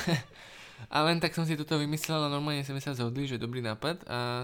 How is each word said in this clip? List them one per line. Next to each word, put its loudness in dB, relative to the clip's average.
<laughs> -18
a 0
len 6
tak 2
som 2
si 2
toto 0
vymyslel 2
a 2
normálne 0
sme -4
sa -4
zhodli, -2
že -2
dobrý -4
nápad, -4
a -4